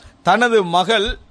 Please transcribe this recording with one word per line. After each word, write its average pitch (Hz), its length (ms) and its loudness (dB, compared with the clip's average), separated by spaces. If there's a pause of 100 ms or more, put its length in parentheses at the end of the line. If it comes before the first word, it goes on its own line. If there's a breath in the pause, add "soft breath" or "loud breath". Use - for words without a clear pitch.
(240 soft breath)
தனது 220 400 2
மகள் 196 540 -2 (140)